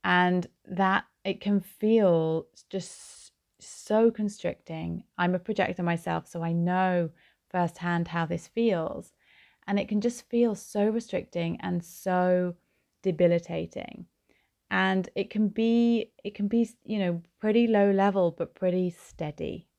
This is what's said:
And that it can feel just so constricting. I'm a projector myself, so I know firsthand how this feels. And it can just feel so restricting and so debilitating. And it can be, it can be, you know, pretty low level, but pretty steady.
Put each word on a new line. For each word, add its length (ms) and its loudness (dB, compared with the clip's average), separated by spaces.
And 440 2
that 380 0
it 180 -6
can 200 2
feel 840 2
just 500 -12
so 520 0
constricting. 920 -6
I'm 160 0
a 60 -2
projector 420 -4
myself, 460 -4
so 160 -10
I 80 -4
know 580 0
firsthand 600 -2
how 180 -4
this 200 -6
feels. 640 -2
And 140 0
it 80 -4
can 140 -2
just 280 -4
feel 240 2
so 360 -2
restricting 720 -4
and 220 -2
so 720 0
debilitating. 1040 -2
And 460 0
it 160 -4
can 160 0
be, 640 2
it 120 -10
can 120 -4
be, 220 2
you 160 -4
know, 240 -2
pretty 260 2
low 240 4
level, 480 2
but 160 -6
pretty 380 0
steady. 760 -10